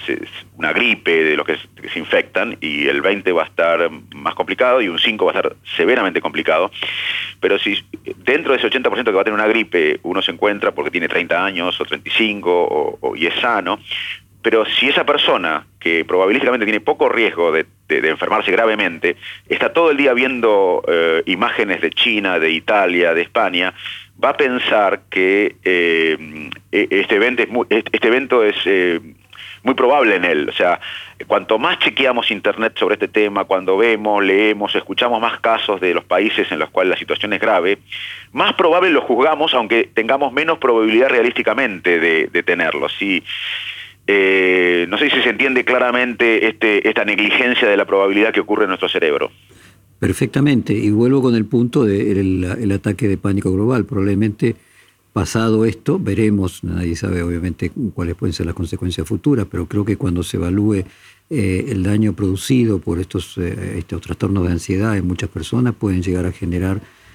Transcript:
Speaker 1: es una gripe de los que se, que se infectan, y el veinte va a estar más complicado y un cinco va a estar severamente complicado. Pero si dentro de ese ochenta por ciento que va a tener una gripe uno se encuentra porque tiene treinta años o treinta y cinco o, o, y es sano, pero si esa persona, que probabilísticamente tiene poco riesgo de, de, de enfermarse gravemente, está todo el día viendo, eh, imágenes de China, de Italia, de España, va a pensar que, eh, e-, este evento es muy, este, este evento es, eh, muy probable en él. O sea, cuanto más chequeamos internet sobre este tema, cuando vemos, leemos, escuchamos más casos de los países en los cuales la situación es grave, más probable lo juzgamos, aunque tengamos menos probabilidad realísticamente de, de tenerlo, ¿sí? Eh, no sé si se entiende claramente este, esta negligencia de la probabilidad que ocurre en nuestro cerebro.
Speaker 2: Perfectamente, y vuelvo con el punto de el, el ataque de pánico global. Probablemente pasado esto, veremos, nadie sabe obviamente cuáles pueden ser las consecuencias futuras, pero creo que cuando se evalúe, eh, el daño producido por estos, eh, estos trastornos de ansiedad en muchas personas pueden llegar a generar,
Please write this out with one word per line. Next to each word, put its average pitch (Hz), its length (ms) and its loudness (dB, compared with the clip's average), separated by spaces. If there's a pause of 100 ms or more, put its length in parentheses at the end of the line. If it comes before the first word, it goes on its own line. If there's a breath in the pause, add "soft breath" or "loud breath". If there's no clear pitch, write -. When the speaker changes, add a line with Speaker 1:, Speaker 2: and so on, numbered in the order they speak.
Speaker 1:
es - 220 -6 (260)
una 80 160 -4
gripe 87 540 0
de 76 100 2
los 73 100 -2
que 78 120 -4
se, - 100 -16 (140)
que - 80 -14
se 85 100 -8
infectan, 95 640 -2
y 73 260 -4
el 69 140 0
veinte 95 320 0
va 82 100 2
a 78 40 -8
estar 85 440 0 (240)
más 73 180 -6
complicado 123 480 0
y 101 60 -2
un 82 100 -4
cinco 107 280 0
va 82 80 2
a - 20 -2
estar - 220 -4 (180)
severamente 92 460 2
complicado. 80 500 0 (720 loud breath)
Pero 98 180 2
si 101 240 -4 (400)
dentro 135 300 0
de 120 60 2
ese 123 80 0
ochenta 123 220 0
por 104 80 -4
ciento 127 140 -2
que 92 60 4
va 101 60 4
a - 20 0
tener 107 120 -2
una 107 100 2
gripe 90 560 0
uno 90 180 -4
se - 100 -2
encuentra 104 400 0
porque 73 200 -4
tiene 82 180 -4
treinta 87 340 -2
años 90 380 -4
o - 20 -2
treinta 73 240 -10
y - 60 -8
cinco 92 500 0
o, - 380 -2
o, 50 160 -4
y 82 80 -2
es 85 160 -2
sano, 104 360 -2 (640 loud breath)
pero 110 240 2
si 120 220 0
esa 156 180 0
persona, 123 640 0 (140)
que 82 240 0
probabilísticamente 113 600 2
tiene 104 140 0
poco - 300 0
riesgo 85 420 0
de, 78 140 2 (240)
de, 73 100 2
de 73 100 2
enfermarse 87 440 -2
gravemente, 98 640 0 (320 loud breath)
está 117 240 -2
todo 165 180 4
el 143 60 0
día 135 160 4
viendo, 117 760 2
eh, 82 380 2
imágenes 98 560 -2
de 82 80 0
China, 98 500 0
de 80 100 0
Italia, 87 640 2
de 85 80 0
España, 90 520 -2 (500 loud breath)
va 127 60 4
a 143 80 -2
pensar 113 720 2
que, 95 560 2
eh, 80 840 0 (220)
e-, 101 180 0
este 98 280 2
evento 117 260 2
es 101 60 -4
muy, 113 200 -2
este, 107 220 0
este 113 160 0
evento 123 380 4
es, 104 180 2
eh, 90 380 2 (600 loud breath)
muy 131 100 0
probable 123 420 4
en 87 80 0
él. 78 240 2
O - 60 -8
sea, 87 260 2 (480 loud breath)
cuanto 104 320 2
más 170 200 0
chequeamos 120 520 0
internet 107 460 -2
sobre 101 160 2
este 98 160 -2
tema, 101 340 0
cuando 92 320 0
vemos, 107 480 2
leemos, 101 500 2
escuchamos 113 460 -2
más 113 220 -4
casos 107 400 0
de 90 120 2
los 82 120 -2
países 101 440 0
en 82 100 -4
los 76 100 -4
cuales 92 220 0
la 85 60 -2
situación - 360 -4
es 92 80 -2
grave, 98 380 2 (520 loud breath)
más 180 220 -2
probable 180 360 2
lo 160 120 4
juzgamos, 147 520 2
aunque 117 400 0
tengamos 131 380 0
menos 156 280 -2
probabilidad 117 500 4
realísticamente 113 880 0
de, 80 280 2
de 85 160 -2
tenerlo, 80 440 -2
¿sí? 95 340 -2 (880 loud breath)
Eh, 92 800 2
no 104 80 -4
sé 143 140 0
si 147 100 0
se 135 80 0
entiende 123 340 0
claramente 123 840 2
este, 107 400 2
esta 110 180 0
negligencia 107 640 0
de 101 100 4
la 101 80 2
probabilidad 101 480 2
que 101 60 0
ocurre 104 240 2
en 95 60 0
nuestro 90 200 -2
cerebro. 76 420 0 (680 soft breath)
Speaker 2:
Perfectamente, 131 720 0
y 107 160 0
vuelvo 123 320 4
con 123 140 4
el 110 100 2
punto 120 400 2
de 104 280 2
el, 95 300 0
el 98 280 -2
ataque 98 360 0
de 98 100 0
pánico 98 360 0
global. 110 320 0
Probablemente 104 680 0 (580 soft breath)
pasado 110 520 2
esto, 135 340 -2
veremos, 101 640 0
nadie 85 320 -2
sabe 92 260 -2
obviamente 85 500 -4 (220)
cuáles 85 220 -4
pueden 90 180 -4
ser 85 140 -4
las 85 80 -6
consecuencias 90 520 -6
futuras, 107 440 0
pero 87 160 -4
creo 101 180 -2
que 101 120 -2
cuando 87 260 -2
se - 140 -6
evalúe, 95 480 0 (440 loud breath)
eh, 98 380 0
el 98 160 -2
daño 104 300 2
producido 101 640 0
por 87 200 -4
estos, - 380 -8
eh, 90 400 -6
estos 85 240 -8
trastornos 95 460 -2
de 90 60 0
ansiedad 98 440 -2
en 90 100 -2
muchas 90 220 -4
personas 113 460 -2
pueden 92 260 -2
llegar 90 240 -2
a 90 60 -4
generar, 90 460 -4 (380 loud breath)